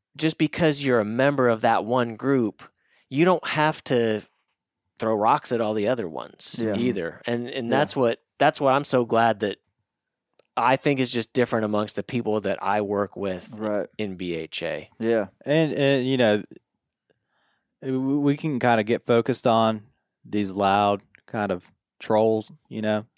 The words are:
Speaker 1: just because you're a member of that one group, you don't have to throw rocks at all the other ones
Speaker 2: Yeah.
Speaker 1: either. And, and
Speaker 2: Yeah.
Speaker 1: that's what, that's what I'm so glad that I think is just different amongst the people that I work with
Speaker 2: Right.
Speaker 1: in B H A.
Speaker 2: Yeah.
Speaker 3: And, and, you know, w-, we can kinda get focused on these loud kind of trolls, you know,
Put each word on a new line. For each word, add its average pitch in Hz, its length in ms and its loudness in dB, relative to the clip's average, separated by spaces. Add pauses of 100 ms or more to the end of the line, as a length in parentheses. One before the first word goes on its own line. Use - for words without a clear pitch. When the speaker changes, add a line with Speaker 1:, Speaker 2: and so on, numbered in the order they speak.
(180)
Speaker 1:
just 156 200 0
because 151 460 0
you're 127 160 4
a 104 60 2
member 131 440 2
of 110 120 0
that 110 240 2
one 117 300 -2
group, 127 480 0 (460)
you 147 160 2
don't 180 220 2
have 156 380 0
to 113 360 0 (800)
throw 113 160 0
rocks 117 360 0
at 117 100 -2
all 107 120 -2
the 104 140 -2
other 117 220 -2
ones 62 500 -10
Speaker 2:
Yeah. 110 160 -2
Speaker 1:
either. 101 500 -4
And, 120 240 -4
and 127 200 -8
Speaker 2:
Yeah. 131 80 2
Speaker 1:
that's 151 180 0
what, 123 240 0 (180)
that's 147 240 2
what 135 120 4
I'm 143 100 2
so 123 220 2
glad 113 340 2
that 104 180 -2 (1000)
I 123 180 4
think 139 240 0
is 123 100 0
just 120 220 -4
different 117 340 2
amongst 104 300 -2
the 101 80 -6
people 107 380 -2
that 95 200 -4
I 104 200 0
work 101 340 -4
with 95 420 -8
Speaker 2:
Right. 104 300 -4 (100)
Speaker 1:
in 98 200 -6
B 87 180 -6
H 80 260 -8
A. 78 280 -8 (100)
Speaker 2:
Yeah. 113 280 0 (180)
Speaker 3:
And, 151 280 2
and, 139 320 2
you 131 120 0
know, 107 260 4 (1400)
w-, 135 380 -2
we 143 160 2
can 147 240 -4
kinda 117 240 2
get 110 220 -2
focused 117 420 2
on 113 360 2 (420)
these 104 260 -2
loud 101 500 2 (260)
kind 104 240 -4
of 90 200 -8 (300)
trolls, 110 500 2 (160)
you 110 140 -10
know, 107 240 -2 (120)